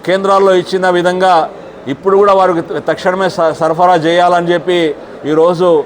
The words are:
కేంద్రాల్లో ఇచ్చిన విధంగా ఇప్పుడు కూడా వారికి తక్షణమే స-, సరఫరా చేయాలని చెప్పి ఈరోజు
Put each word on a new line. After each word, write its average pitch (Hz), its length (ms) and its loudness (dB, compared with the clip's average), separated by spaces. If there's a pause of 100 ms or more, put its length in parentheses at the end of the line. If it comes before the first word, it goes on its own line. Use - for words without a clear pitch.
కేంద్రాల్లో 196 540 2
ఇచ్చిన 185 220 -4 (140)
విధంగా 180 360 2 (600)
ఇప్పుడు 196 260 -2
కూడా 202 220 4
వారికి 180 200 0 (280)
తక్షణమే 185 460 -2
స-, 165 160 0 (100)
సరఫరా 175 340 2 (100)
చేయాలని 175 460 2
చెప్పి 175 260 0 (540)
ఈరోజు 170 380 2 (160)